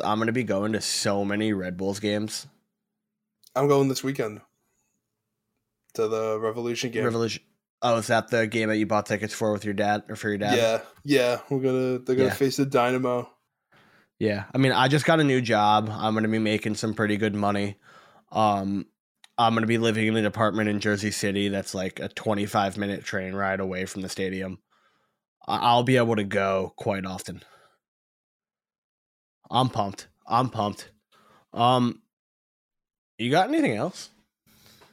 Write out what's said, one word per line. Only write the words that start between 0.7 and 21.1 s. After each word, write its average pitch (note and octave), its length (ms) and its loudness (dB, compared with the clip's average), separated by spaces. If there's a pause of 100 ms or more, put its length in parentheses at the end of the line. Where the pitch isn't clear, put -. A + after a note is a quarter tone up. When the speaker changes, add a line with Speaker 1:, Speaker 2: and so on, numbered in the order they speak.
Speaker 1:
to G#2 80 -2
so G2+ 420 -2
many G#2 300 0
Red F2+ 240 -6
Bulls G2 200 -4
games. G#2 480 -4 (1080)
Speaker 2:
I'm C#3 100 2
going C#3 220 4
this C3 160 -4
weekend A#2+ 380 -4 (1500)
to A2+ 120 0
the A2 320 -2
Revolution A#2 520 -4
game. A2+ 140 -2
Speaker 1:
Revolution. A2+ 380 -2 (380)
Oh, A#2+ 160 4
is G#2+ 120 -2
that A2+ 200 2
the A2+ 180 2
game A2 220 0
that A2 80 2
you G#2+ 100 2
bought G#2 200 0
tickets G#2+ 280 -2
for G#2+ 180 0
with G2+ 120 -4
your G#2 100 -4
dad G#2 340 0
or G#2+ 80 -10
for A2 120 -4
your G#2 100 0
dad? G#2 180 0
Speaker 2:
Yeah, A2+ 240 2 (220)
yeah. B2 460 2
We're C3+ 120 -2
gonna, B2+ 380 0
they're B2+ 160 -2
gonna C3 140 4
Speaker 1:
Yeah. - 60 -2
Speaker 2:
face C3+ 240 0
the C#3 80 2
Dynamo. B2+ 640 0 (880)
Speaker 1:
Yeah, G#2 260 -2 (100)
I C3 40 0
mean, C3+ 120 4
I B2 160 4
just C#3+ 200 2
got E3 120 6
a D3+ 60 4
new C3 160 4
job. G#2+ 500 4
I'm G#2+ 240 -2
gonna A2 140 0
be A2 100 0
making G#2+ 380 0
some A2 180 -4
pretty G#2 220 0
good G#2 180 0
money. G2+ 460 -2 (500)
Um, G2+ 560 0 (520)
I'm A#2 160 4
gonna A2+ 120 0
be A#2 120 2
living A2 280 2
in A2 100 2
an G#2+ 100 2
apartment G#2+ 420 0
in G#2 100 0
Jersey G#2 320 -2